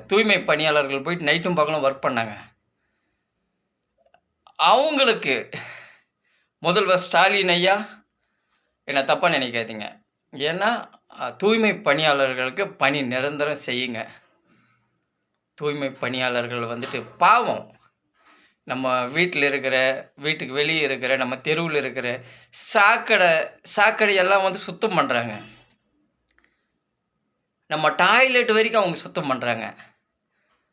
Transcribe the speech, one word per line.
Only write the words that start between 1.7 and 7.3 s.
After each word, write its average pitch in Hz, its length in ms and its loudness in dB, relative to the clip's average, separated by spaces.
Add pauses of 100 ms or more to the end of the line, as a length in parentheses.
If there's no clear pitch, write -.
ஒர்க் 135 220 -2
பண்ணாங்க. 117 300 -4 (2250)
அவங்களுக்கு 220 920 2 (1080)
முதல்வர் 180 400 2
ஸ்டாலின் 190 500 2